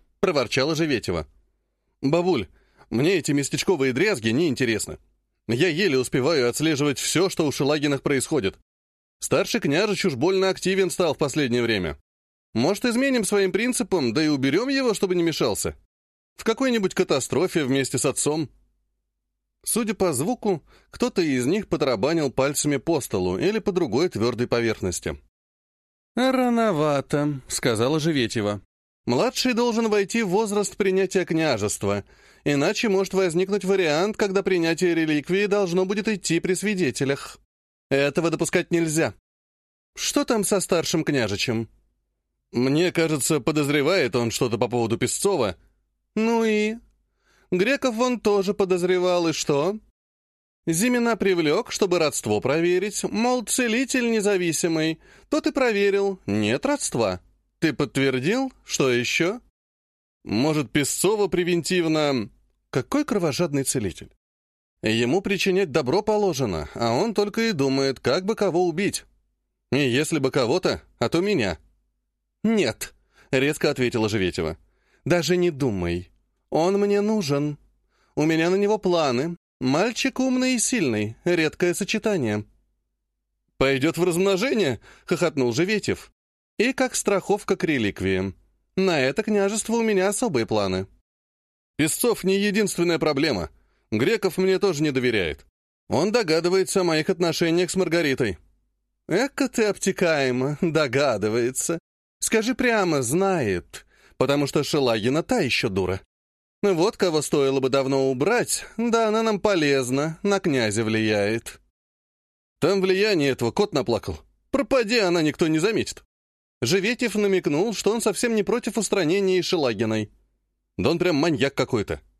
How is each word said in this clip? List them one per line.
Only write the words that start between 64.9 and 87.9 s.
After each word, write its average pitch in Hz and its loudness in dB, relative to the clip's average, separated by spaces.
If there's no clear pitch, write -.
причинять 190 0
добро 147 0
положено, 139 0
а 113 0
он 185 0
только 208 0
и 220 -2
думает, 135 0
как 165 0
бы 214 0
кого 180 0
убить. 170 -4
И 127 2
если 143 0
бы 131 0
кого-то, 139 0
а 120 0
то 165 0
меня. 143 0
«Нет», 208 0
резко 143 0
ответила 120 0
Живетева. 90 -2
«Даже 170 2
не 175 2
думай. 95 -4
Он 175 0
мне 202 2
нужен. 147 -2
У 151 2
меня 160 2
на 185 2
него 202 2
планы. 165 0
Мальчик 208 0
умный 254 0
и 233 -2
сильный, 117 0
редкое 170 0
сочетание». 160 -2
«Пойдет 135 2
в 165 0
размножение?» — 185 0
хохотнул 151 0
Живетев. 180 -2
«И 247 2
как 254 -2
страховка 196 0
к - -4
реликвии. 98 0